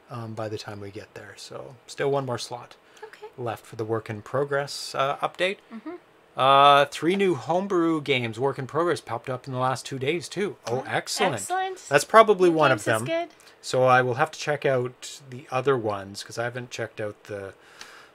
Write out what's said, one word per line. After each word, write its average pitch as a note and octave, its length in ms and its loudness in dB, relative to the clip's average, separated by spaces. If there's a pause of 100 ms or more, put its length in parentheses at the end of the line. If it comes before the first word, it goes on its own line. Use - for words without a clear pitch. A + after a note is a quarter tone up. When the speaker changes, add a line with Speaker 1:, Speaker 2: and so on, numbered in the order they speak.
(100)
Speaker 1:
um, A#2 220 -10
by A2 160 -6
the G#2+ 100 -8
time G#2 220 -12
we G2+ 100 -12
get G2 240 -16
there. G#2 220 -16
So - 400 -14 (100)
still D3 240 -2
one C#3 140 0
more A#2+ 140 -4
slot - 380 -12 (280)
Speaker 2:
Okay. - 220 -20 (100)
Speaker 1:
left A#2 300 -8
for - 100 -18
the A2 80 -4
work A2 240 -4
in G#2 140 -8
progress, C#3+ 720 -4
uh, C3+ 240 0
update. F3+ 400 -2 (140)
Speaker 2:
Mm-hmm. A3+ 180 -14 (480)
Speaker 1:
Uh, C#3 480 8
three E3 300 0
new G3 180 2
homebrew E3 680 0
games, A#2+ 400 0
work C3+ 180 0
in C3+ 80 -6
progress, D#3 360 0
popped - 260 -8
up B2+ 180 -6
in C3+ 60 -8
the B2+ 60 -4
last C3 260 0
two C#3 140 -8
days C#3 320 -2
too. F3 260 -4 (100)
Oh, A#2 120 -2
Speaker 2:
Oh, B2+ 100 -6
Speaker 1:
excellent. - 460 0
Speaker 2:
excellent. F#4 560 -4
Speaker 1:
That's D3 140 4
probably G#3 440 6
Speaker 2:
New E3 80 4
Speaker 1:
one D3 160 6
of A#2+ 60 2
Speaker 2:
games - 20 -8
is - 60 -6
Speaker 1:
them. A2+ 180 2
Speaker 2:
good. E4+ 240 -4 (360)
Speaker 1:
So B2+ 200 2
I B2+ 180 8
will B2+ 120 0
have D3 180 0
to - 80 -16
check D3 260 -4
out B2+ 540 -2 (100)
the C3 220 -16
other C3 240 2
ones G2+ 480 -4
'cause - 140 -14
I A#2 60 -2
haven't B2 260 -6
checked A2+ 300 -8
out G#2 240 -8
the, G2 280 -10 (640)